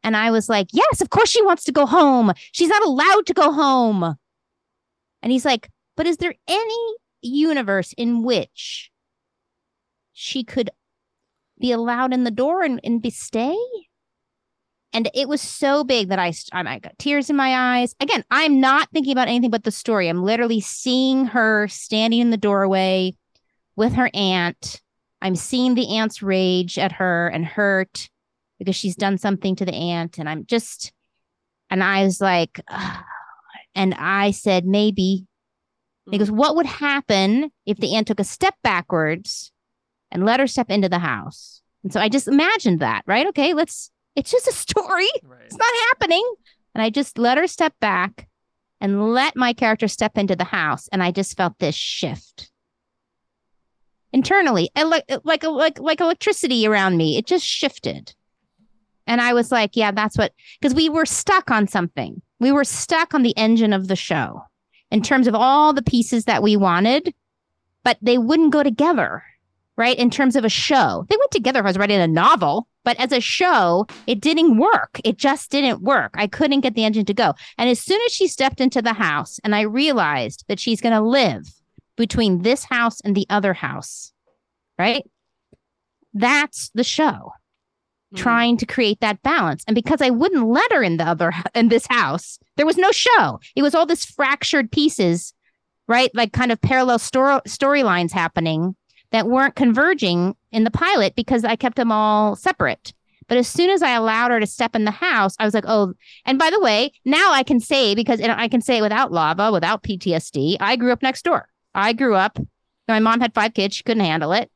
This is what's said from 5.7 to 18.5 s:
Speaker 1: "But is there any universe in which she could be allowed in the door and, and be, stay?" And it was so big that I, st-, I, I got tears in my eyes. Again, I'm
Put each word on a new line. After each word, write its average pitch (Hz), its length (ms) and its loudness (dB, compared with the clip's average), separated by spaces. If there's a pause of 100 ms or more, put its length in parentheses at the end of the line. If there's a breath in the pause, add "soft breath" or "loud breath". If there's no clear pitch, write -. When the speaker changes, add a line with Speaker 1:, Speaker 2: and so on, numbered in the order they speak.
Speaker 1:
"But 330 100 -2
is 339 120 0
there 349 160 -4 (140)
any 453 460 -4 (260)
universe 254 800 -2
in 233 240 -2
which - 680 -6 (1200)
she - 300 -10
could 226 260 -6 (880)
be 247 140 -2
allowed 240 420 -2
in 254 100 0
the 240 60 -2
door 294 320 -2
and, 269 200 -2
and 233 200 -2
be, 240 80 -4
stay?" 254 460 -6 (1400)
And 226 220 -4
it 262 140 -2
was 285 120 -2
so 285 440 -2
big 240 240 0
that 190 100 -2
I, 175 140 -2
st-, - 340 -8
I, 117 80 -8
I 110 60 -12
got - 180 -20
tears 285 320 -4
in 285 60 0
my 254 440 0
eyes. 247 200 -4
Again, 277 300 -2
I'm 277 300 2